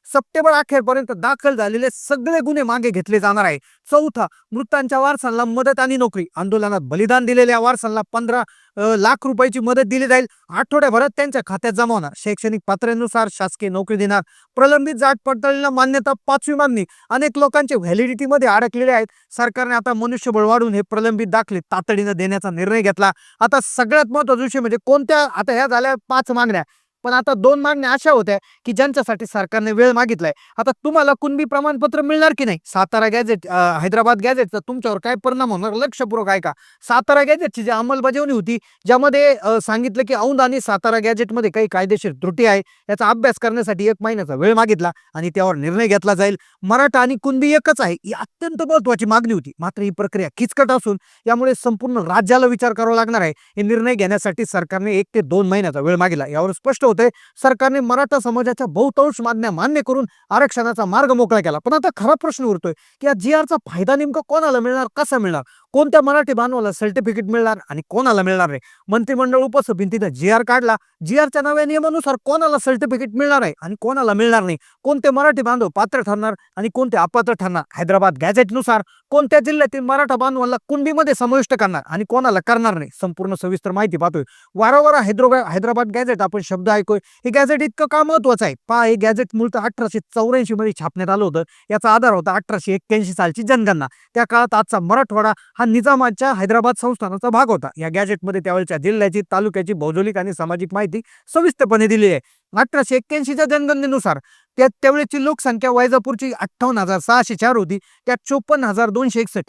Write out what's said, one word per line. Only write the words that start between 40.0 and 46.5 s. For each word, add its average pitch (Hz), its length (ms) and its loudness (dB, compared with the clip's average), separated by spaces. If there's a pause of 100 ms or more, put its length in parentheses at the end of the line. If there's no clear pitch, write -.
की 262 60 0
औंध 262 260 0
आणि 254 200 2
सातारा 220 380 0
गॅझेटमध्ये 220 520 -2
काही 220 160 0
कायदेशीर 190 460 -2
त्रुटी 175 320 -2
आहे, 196 180 4 (260)
याचा 208 200 0
अभ्यास 233 300 2
करण्यासाठी 214 500 -2
एक 220 120 2
महिन्याचा 202 340 -6
वेळ 180 200 2
मागितला 208 380 2 (220)
आणि 165 160 -6
त्यावर 185 240 0
निर्णय 170 320 -2
घेतला 202 280 2
जाईल. 196 220 0 (260)